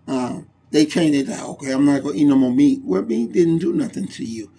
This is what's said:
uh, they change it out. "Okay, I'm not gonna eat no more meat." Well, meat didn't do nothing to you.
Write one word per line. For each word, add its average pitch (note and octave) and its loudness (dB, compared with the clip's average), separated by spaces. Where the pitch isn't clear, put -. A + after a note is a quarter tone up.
uh, B2 -6
they D3+ 4
change D#3 0
it C#3 -2
out. - -10
"Okay, C3+ -10
I'm C3+ 2
not C#3+ 2
gonna C#3+ -6
eat D#3 2
no C#3+ 6
more C3 4
meat." C3+ 4
Well, F#3 -2
meat A3 -4
didn't E3 2
do - -2
nothing A2 -4
to - -10
you. A2+ -10